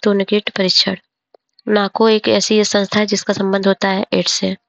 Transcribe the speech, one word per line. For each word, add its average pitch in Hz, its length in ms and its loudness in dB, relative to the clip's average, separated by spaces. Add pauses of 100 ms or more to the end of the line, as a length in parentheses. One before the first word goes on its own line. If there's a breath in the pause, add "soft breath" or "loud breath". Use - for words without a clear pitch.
टूर्निकेट 202 480 0
परीक्षण। 190 460 0 (720)
नाको 208 400 0
एक 220 200 2
ऐसी 214 360 2
संस्था 202 360 -2
है 214 60 0
जिसका 202 260 -2
संबंध 196 340 -2
होता 196 220 0
है 196 240 -2
एड्स 180 200 0
से। 190 240 -4 (120)